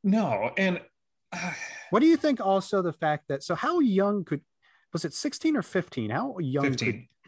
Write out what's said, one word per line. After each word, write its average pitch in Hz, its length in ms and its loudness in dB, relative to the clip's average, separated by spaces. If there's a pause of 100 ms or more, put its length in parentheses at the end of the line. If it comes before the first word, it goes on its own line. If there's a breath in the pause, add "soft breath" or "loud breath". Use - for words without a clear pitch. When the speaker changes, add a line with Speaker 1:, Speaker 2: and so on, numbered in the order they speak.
Speaker 1:
No, 151 540 2
and, 185 240 0 (520)
uh, 180 200 -8 (380 loud breath)
Speaker 2:
What 208 100 4
do 311 60 6
you 330 100 8
think 285 240 2
also 196 420 2
the 170 100 0
fact 151 360 -2
that, 139 160 -4
so 175 100 -4
how 320 240 0
young 202 460 2
could, 147 180 -4 (500 soft breath)
was 170 120 -4
it 156 100 -6
sixteen 302 420 -2
or 202 60 0
fifteen? 117 480 -4
How 185 280 -4
young 139 260 0
could 131 160 0
Speaker 1:
Fifteen. 113 280 -4 (200)